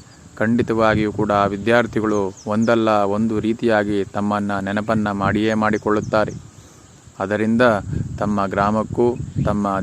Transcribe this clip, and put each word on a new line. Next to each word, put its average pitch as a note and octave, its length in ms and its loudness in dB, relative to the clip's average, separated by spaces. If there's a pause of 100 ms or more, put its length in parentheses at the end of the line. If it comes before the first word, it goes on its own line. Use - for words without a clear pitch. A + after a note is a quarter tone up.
(360)
ಖಂಡಿತವಾಗಿಯೂ A2 760 2
ಕೂಡ G#2 200 -2
ಆ G2+ 140 2
ವಿದ್ಯಾರ್ಥಿಗಳು G#2 880 0 (120)
ಒಂದಲ್ಲ A2 440 2
ಒಂದು G#2+ 500 0
ರೀತಿಯಾಗಿ G#2+ 640 0
ತಮ್ಮನ್ನ G#2 540 -4
ನೆನಪನ್ನ G#2 520 -2
ಮಾಡಿಯೇ G2+ 440 0
ಮಾಡಿಕೊಳ್ಳುತ್ತಾರೆ. G#2+ 800 0 (840)
ಅದರಿಂದ G#2+ 440 0 (560)
ತಮ್ಮ G2+ 280 0
ಗ್ರಾಮಕ್ಕೂ G#2+ 720 0 (280)
ತಮ್ಮ G2+ 380 -2